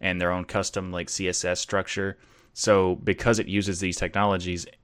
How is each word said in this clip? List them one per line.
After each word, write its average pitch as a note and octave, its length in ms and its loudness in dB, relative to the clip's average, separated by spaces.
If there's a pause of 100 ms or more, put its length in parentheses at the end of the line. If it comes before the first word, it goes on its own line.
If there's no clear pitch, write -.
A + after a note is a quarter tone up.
and F2+ 180 0
their F2 140 2
own F2+ 140 -2
custom, F#2+ 440 -4
like, F2 200 -6
C F#2+ 180 -2
S F2+ 160 -2
S F2+ 160 0
structure. G2 560 -2 (380)
So F#2+ 400 4 (100)
because G#2 340 2
it - 80 -2
uses G2 320 -2
these F2+ 200 -2
technologies, F2+ 680 0 (180)